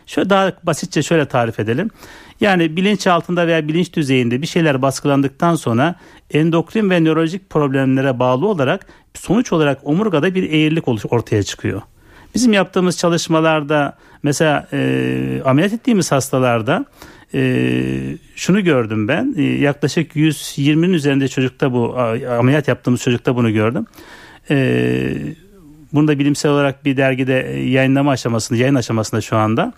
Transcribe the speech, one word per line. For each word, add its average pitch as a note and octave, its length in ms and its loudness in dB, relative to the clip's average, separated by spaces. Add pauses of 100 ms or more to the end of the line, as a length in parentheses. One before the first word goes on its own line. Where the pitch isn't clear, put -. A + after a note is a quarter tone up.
şöyle, B3+ 240 -2
daha F#3+ 220 2 (120)
basitçe E3+ 400 -2
şöyle D#3+ 220 0
tarif A#2 340 -2
edelim. A2+ 300 -2 (520)
Yani F3 340 2
bilinç F#3+ 320 0
altında F3 400 2
veya D#3+ 200 0
bilinç E3 260 -2
düzeyinde C3 480 0
bir D#3+ 60 -6
şeyler D3+ 340 2
baskılandıktan C#3 760 0
sonra C#3 400 0 (360)
endokrin E3+ 580 0
ve F3 140 2
nörolojik D#3+ 460 0
problemlere C3+ 720 0
bağlı B2+ 280 2
olarak E3+ 380 -2 (280)
sonuç - 400 -2
olarak D3 300 2
omurgada F3+ 520 0
bir F#3 80 -2
eğrilik D#3 440 0
oluş-, A2+ 220 -2
ortaya A2 340 0
çıkıyor. G2 380 -6 (540)
Bizim A3+ 180 4
yaptığımız F#3 440 0
çalışmalarda D#3 1000 0 (260)
mesela, C#3+ 500 0
e, C3 720 -2
ameliyat D3+ 280 2
ettiğimiz A3+ 380 0
hastalarda, B2+ 760 0 (480)
e, C3 840 -2 (180)
şunu G3 280 0
gördüm A2 440 0
ben. A3+ 300 -2
E, C#3+ 60 0
yaklaşık C#3 720 -2
yüz D3+ 420 0
yirminin D#3 360 2
üzerinde C#3 340 0
çocukta B2+ 460 -2
bu, B2 240 -2
a-, A#2+ 400 -2
ameliyat C3 300 2
yaptığımız B2 340 0
çocukta B2 340 0
bunu A#2 180 0
gördüm. A2+ 320 0 (640)
E, B2+ 680 0 (760)
bunu D3 140 4
da D3 120 0
bilimsel C#3+ 320 0
olarak C#3+ 340 0
bir C#3 120 0
dergide, C3 560 0
e, C3+ 160 -4
yayınlama C3+ 420 2
aşamasında, A#2 480 -2
yayın C3+ 160 2
aşamasında A2+ 460 -2
şu - 160 -2
anda. A2 400 0